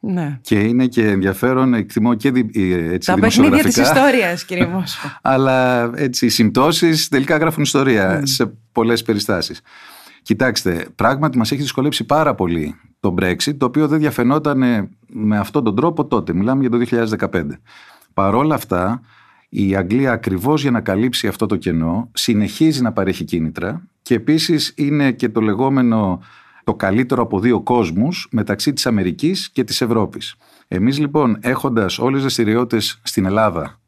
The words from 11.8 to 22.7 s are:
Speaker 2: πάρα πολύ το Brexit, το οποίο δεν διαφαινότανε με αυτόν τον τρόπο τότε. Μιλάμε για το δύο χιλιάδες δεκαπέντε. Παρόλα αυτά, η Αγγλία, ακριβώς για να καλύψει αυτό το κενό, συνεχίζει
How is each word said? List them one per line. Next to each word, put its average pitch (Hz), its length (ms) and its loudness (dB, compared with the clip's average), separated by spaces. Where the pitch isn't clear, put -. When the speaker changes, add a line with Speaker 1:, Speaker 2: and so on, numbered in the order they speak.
Speaker 2:
πάρα 147 300 2
πολύ 85 400 -2
το 92 200 0
Brexit, 95 360 0
το 131 100 0
οποίο 143 220 0
δεν 156 100 0
διαφαινότανε 131 920 0
με 107 300 0
αυτόν 117 260 -2
τον 104 120 0
τρόπο 160 280 0
τότε. 95 280 -2
Μιλάμε 113 280 0
για 127 100 0
το 117 60 0
δύο 120 100 0
χιλιάδες 117 240 0
δεκαπέντε. 87 480 -4
Παρόλα 120 400 2
αυτά, 101 460 -2
η 98 280 -2
Αγγλία, 117 360 0
ακριβώς 113 500 0
για 139 80 0
να 117 100 0
καλύψει 113 480 -2
αυτό 104 180 -4
το 101 100 -2
κενό, 85 560 -2
συνεχίζει 120 680 0